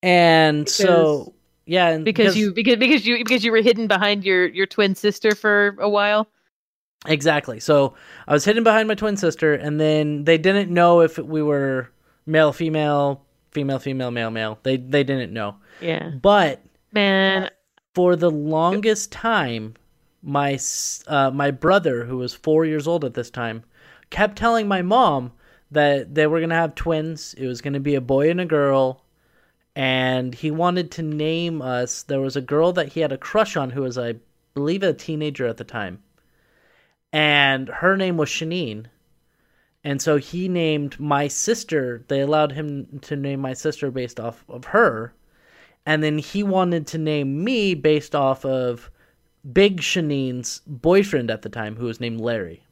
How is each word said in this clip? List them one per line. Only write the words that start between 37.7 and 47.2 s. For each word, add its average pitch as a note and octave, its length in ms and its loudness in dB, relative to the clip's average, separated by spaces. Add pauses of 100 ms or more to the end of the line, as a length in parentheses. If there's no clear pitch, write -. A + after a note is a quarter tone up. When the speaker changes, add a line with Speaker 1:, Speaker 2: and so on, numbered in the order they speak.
Speaker 1:
name F#3 200 -2
was D3+ 120 -2
Shanine. D#3+ 560 -8 (1000)
And C#3 180 -4
so D3+ 160 2
he F3 320 -4
named D#3 500 -2
my D3 280 0
sister, C3+ 840 -4
they C#3 120 0
allowed D3+ 300 2
him C#3+ 520 -8
to - 120 -8
name C#3 260 -6
my C3 120 -6
sister C#3+ 380 -4
based B2 280 -8
off A2+ 300 -10
of B2 160 -16
her. B2 480 0 (720)
And D#3 180 0
then D3+ 160 0
he G3+ 240 -6
wanted F3+ 440 0
to E3 100 -10
name D3+ 460 -2